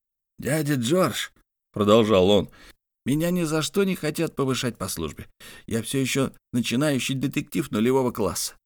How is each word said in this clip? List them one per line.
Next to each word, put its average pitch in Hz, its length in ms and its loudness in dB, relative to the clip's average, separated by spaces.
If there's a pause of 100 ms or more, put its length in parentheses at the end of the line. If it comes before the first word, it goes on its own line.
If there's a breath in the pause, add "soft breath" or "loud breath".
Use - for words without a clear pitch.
(380)
«Дядя 147 380 -2
Джордж», — 135 540 0 (440)
продолжал 104 560 4
он, — 101 200 4 (560 loud breath)
меня 156 260 0
ни 180 120 0
за 156 180 0
что 196 220 0
не 190 120 0
хотят 151 400 -4
повышать 131 420 -2
по 95 100 -6
службе. 80 400 -8 (380 loud breath)
Я 113 160 -4
всё 135 180 -4
ещё 131 320 0 (220)
начинающий 127 640 0
детектив 139 560 -4
нулевого 123 400 2
класса. 90 440 -4 (100)